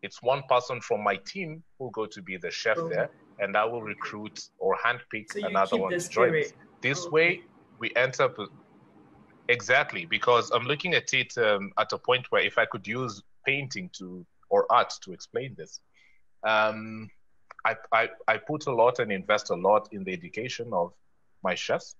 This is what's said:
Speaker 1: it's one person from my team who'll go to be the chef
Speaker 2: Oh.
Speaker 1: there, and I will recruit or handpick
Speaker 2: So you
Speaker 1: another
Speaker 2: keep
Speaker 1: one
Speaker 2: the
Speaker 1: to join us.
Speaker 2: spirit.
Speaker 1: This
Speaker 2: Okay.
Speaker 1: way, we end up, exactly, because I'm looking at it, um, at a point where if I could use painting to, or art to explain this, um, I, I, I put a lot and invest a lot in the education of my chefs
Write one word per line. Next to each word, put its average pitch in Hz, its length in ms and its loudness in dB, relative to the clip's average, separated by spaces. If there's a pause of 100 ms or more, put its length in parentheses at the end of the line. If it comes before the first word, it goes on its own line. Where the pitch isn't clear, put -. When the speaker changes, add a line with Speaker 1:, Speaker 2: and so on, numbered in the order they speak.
Speaker 1:
it's - 200 -12
one 135 260 2
person 123 320 2
from 107 220 -2
my 101 140 2
team 165 460 -10 (160)
who'll 127 120 -8
go 107 160 -6
to - 160 -14
be 92 140 -8
the 85 140 -6
chef 107 280 0
Speaker 2:
Oh. 82 100 -4
Speaker 1:
there, 110 220 0 (280)
and 101 180 0
I 107 80 4
will 117 180 -4
recruit 104 680 -10 (100)
or 95 180 2
handpick 117 560 -4
Speaker 2:
So 104 60 -6
you 104 80 -4
Speaker 1:
another 98 240 2
Speaker 2:
keep 92 100 0
Speaker 1:
one 95 120 -2
Speaker 2:
the 180 80 -2
Speaker 1:
to - 80 -8
join 117 200 4
us. 151 200 0
Speaker 2:
spirit. - 40 -16 (280)
Speaker 1:
This 143 260 -2
Speaker 2:
Okay. - 40 -10
Speaker 1:
way, 170 320 2 (360)
we 117 180 -6
end 131 240 2
up, 131 160 2 (1120)
exactly, 123 580 2
because 113 440 2
I'm 117 140 0
looking 151 300 -2
at - 200 0
it, 127 240 -2
um, 101 400 2
at 110 140 0
a 101 60 -4
point 127 320 0
where 104 120 4
if 98 160 0
I 113 80 4
could 104 200 -10
use 113 360 -6 (220)
painting 131 440 -4 (100)
to, 90 260 -12 (260)
or 101 200 4
art 117 220 4 (100)
to 92 100 -14
explain 117 420 -8
this, - 260 -16 (640)
um, 110 680 0 (540)
I, 110 120 2 (160)
I, 113 180 2 (160)
I 113 120 4
put 151 280 -6
a 143 60 0
lot 120 260 6
and 110 140 0
invest 101 380 0
a 101 40 2
lot 98 380 4
in 101 120 -10
the 92 80 -4
education 110 600 -8
of 90 200 0 (520)
my 92 100 0
chefs - 460 -4